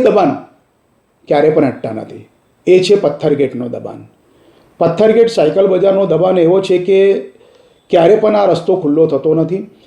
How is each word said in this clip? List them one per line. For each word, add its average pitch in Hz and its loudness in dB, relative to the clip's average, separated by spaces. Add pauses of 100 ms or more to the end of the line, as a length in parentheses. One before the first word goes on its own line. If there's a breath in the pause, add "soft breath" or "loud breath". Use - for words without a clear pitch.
દબાણ 190 2 (960)
ક્યારે 151 2
પણ 151 0
હટતા 117 -8
નથી. 113 -14 (440)
એ 180 4
છે 202 2
પથ્થરગેટનો 139 -4
દબાણ. 107 -12 (800 soft breath)
પથ્થરગેટ 220 2
સાયકલ 190 0
બજારનો 190 0
દબાણ 180 0
એવો 185 2
છે 185 -2
કે 190 0 (880 soft breath)
ક્યારે 180 4
પણ 208 0
આ 196 2
રસ્તો 180 0
ખુલ્લો 156 0
થતો 151 -2
નથી 160 -4 (260 soft breath)